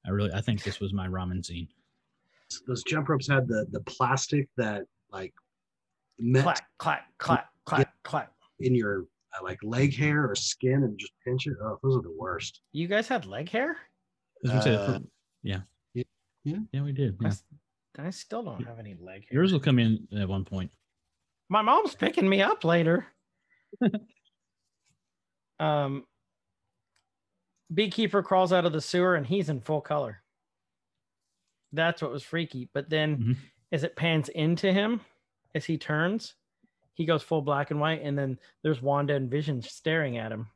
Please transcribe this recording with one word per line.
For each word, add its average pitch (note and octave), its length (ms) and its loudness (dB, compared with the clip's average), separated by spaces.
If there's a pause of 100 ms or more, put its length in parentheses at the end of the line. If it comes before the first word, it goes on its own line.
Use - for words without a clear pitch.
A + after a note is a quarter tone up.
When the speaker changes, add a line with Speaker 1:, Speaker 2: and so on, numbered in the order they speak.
Speaker 1:
I F#2 60 -4
really, G2+ 220 2
I G#2 80 -2
think A2 220 -2
this F#2+ 160 -6
was G2 140 -4
my F#2 140 -4
ramen F2+ 380 -4
scene. F2 220 -10 (960)
Speaker 2:
Those B2 180 -4
jump D3+ 260 -2
ropes C#3 180 2
had C3+ 200 4
the, G#2+ 240 0
the - 100 -6
plastic C3+ 760 0
that, G#2+ 280 -2 (280)
like, F#2+ 220 -10 (840)
met B2+ 240 4
Speaker 3:
Clack, D#3 180 2 (160)
clack, D3 280 -2 (120)
clack, D#3 300 0 (180)
clack, - 220 2
Speaker 2:
Yeah. - 40 -20 (120)
Speaker 3:
clack. - 280 -4 (280)
Speaker 2:
in B2+ 140 4
your, G#2 280 2 (320)
uh, F#2+ 100 -10
like, F#2+ 200 -8
leg B2+ 320 2
hair D3 340 2
or G2+ 60 -4
skin C3+ 480 0
and G#2+ 140 -2
just - 140 -12 (140)
pinch B2+ 220 -2
it. C#3+ 140 -4
Oh, G#2+ 220 -6
those C3 140 2
are A2+ 40 0
the E2 160 -12
worst. F2 440 -8 (100)
Speaker 3:
You E3 160 -4
guys G#3+ 200 0
had G#3 180 -2
leg A#2 240 -8
hair? C#4+ 260 -2
Speaker 1:
I - 680 -20
was B2 80 2
gonna B2+ 120 4
say, A2+ 120 6
Speaker 2:
Uh, G2+ 100 0 (140)
Speaker 1:
for-, - 60 -12 (380)
yeah. G2 180 -2 (320)
Speaker 2:
yeah. B2 100 -4 (420)
Yeah. D#3 120 -4 (140)
Speaker 1:
Yeah, C#3 120 -2
we C#3+ 100 -4
did. B2 260 0
Speaker 3:
I A2 40 -2
Speaker 1:
Yeah. G#2+ 60 2
Speaker 3:
s-, G2 140 -4 (540)
I D#3 140 -8
still A3+ 320 -10
don't B2+ 220 -8
have A#2 140 -14
any G#2 160 -14
leg F#2 340 -18
hair. C3 120 2
Speaker 1:
Yours F#3+ 100 6
will D#3 80 4
come C3+ 200 4
in A2 280 4 (100)
at G2 120 0
one F#2+ 160 -2
point. F#2 260 -6 (800)
Speaker 3:
My G#3 120 4
mom's D4+ 340 4
picking G3 340 2
me G3 120 4
up - 220 2
later. E3+ 440 4 (720)
Speaker 1:
<laughs> A#3+ 60 4 (1700)
Speaker 3:
Um, C#3+ 460 0 (1700)
Beekeeper G3+ 500 2
crawls F#3 300 4
out F3 120 4
of E3 60 4
the D#3 100 -2
sewer F3+ 340 2
and C#3+ 100 -2
he's D#3+ 240 0
in C3 120 -2
full D#3 200 -2
color. B2+ 400 -4 (1500)
That's E3 280 2
what C#3+ 100 -4
was C#3 120 -8
freaky. D3+ 500 -6
But C#3+ 160 -6
then D3+ 280 2
Speaker 1:
Mm-hmm. A#2 140 2 (420)
Speaker 3:
as D3 100 -2
it E3+ 120 -6
pans D#3+ 340 0
into E3+ 420 0
him, G#3+ 300 0 (520)
as D3+ 120 -4
he D#3+ 120 -2
turns, E3+ 580 -2 (580)
he E3+ 120 -4
goes D#3+ 180 2
full D#3+ 180 -2
black C#3+ 300 0
and D3 80 -2
white, D#3 240 0
and C#3+ 140 -2
then C3+ 220 -2 (240)
there's D3+ 180 0
Wanda C#3+ 340 2
and C3+ 140 -2
Vision C#3+ 320 -2
staring D3+ 560 -2
at A2 140 -6
him. A2 240 -8